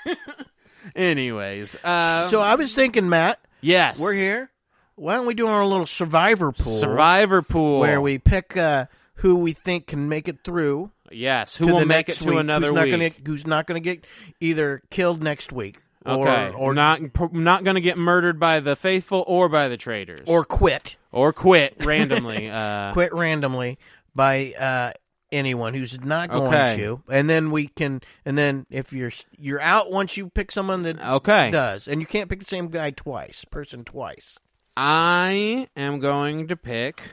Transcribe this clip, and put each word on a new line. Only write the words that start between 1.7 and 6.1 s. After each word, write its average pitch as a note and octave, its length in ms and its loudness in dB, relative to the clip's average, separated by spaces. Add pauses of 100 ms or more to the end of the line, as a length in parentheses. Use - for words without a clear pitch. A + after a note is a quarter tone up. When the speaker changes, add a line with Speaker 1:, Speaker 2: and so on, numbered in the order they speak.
Speaker 1:
uh, E3+ 440 0
Speaker 2:
So G#3 140 2
I G#3 140 4
was C#4 180 -2
thinking, A#3+ 360 2
Matt, E3+ 300 2 (220)
Speaker 1:
yes. D#3 380 2
Speaker 2:
we're G3 140 0
here. G3 380 -2 (440)
Why F3 200 -4
don't B3 100 -2
we A#3+ 80 0
do A3+ 140 0
our G#3 180 2
little F#3+ 200 2
survivor E3+ 680 2